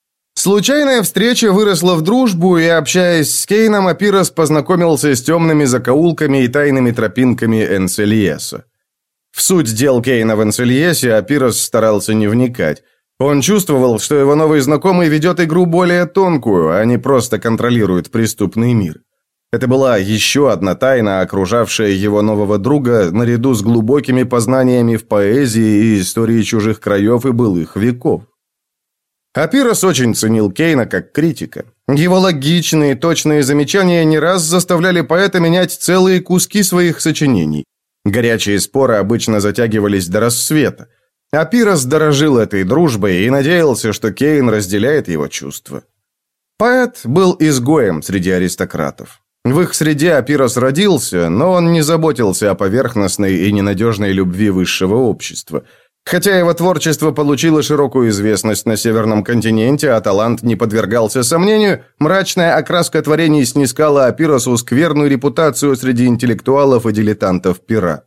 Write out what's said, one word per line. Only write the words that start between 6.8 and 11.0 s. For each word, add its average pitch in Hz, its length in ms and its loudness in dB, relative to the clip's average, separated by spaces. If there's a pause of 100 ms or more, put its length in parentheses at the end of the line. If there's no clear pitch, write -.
тропинками 113 720 0
Энсельеса. 98 1000 -2 (680)
В - 100 -12
суть 143 340 0
дел 123 280 0
Кейна 113 340 0
в 110 60 0
Энсельесе 123 720 0